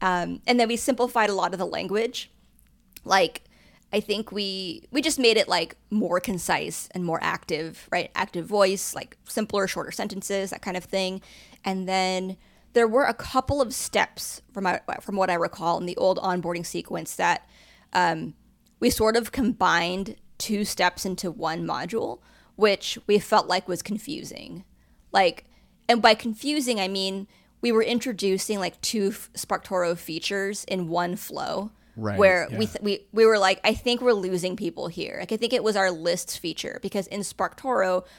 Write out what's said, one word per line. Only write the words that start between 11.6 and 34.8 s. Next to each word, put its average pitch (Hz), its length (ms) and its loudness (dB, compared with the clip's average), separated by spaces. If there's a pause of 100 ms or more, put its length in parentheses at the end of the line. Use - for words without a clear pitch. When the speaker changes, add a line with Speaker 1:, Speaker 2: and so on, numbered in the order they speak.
Speaker 1:
And 190 220 -2
then 185 500 0 (360)
there 233 140 6
were 233 180 4
a - 100 0
couple - 480 0
of 220 100 -6
steps - 720 -2 (100)
from 196 120 -2
my, 180 140 2 (220)
from 202 140 -8
what 190 160 4
I - 20 2
recall 170 460 0
in 175 80 -6
the 175 100 -8
old 185 220 2
onboarding 175 440 -2
sequence 170 520 -8
that, 175 340 0 (440)
um, 165 420 0 (440)
we 233 120 4
sort 220 240 4
of 233 160 0
combined 185 840 0 (200)
two 208 260 -2
steps - 400 0
into 185 280 -4
one 165 340 -4
module, 165 540 -4 (380)
which 202 500 2
we 208 100 6
felt - 300 2
like 185 200 0
was 180 140 -4
confusing. - 840 -10 (460)
Like, 190 340 2 (420)
and 240 120 6
by 220 140 10
confusing, 240 640 -2
I 190 80 0
mean 196 400 -4 (340)
we 240 100 2
were 220 100 6
introducing, 208 800 0
like, 180 220 -6
two 202 280 0
f-, - 240 -8
SparkToro 180 640 -2
features 196 680 -6
in 185 240 -4
one 175 260 -2
flow, 165 560 -8 (240)
Speaker 2:
Right, 110 220 -4
Speaker 1:
where 185 340 6
we 208 140 -2
Speaker 2:
yeah. 208 60 -4
Speaker 1:
th-, - 100 -12
we, 208 300 -4
we 220 140 6
were 220 120 8
like, 190 280 4
"I 220 80 4
think 240 260 -2
we're 247 140 4
losing 185 420 -2
people - 320 -4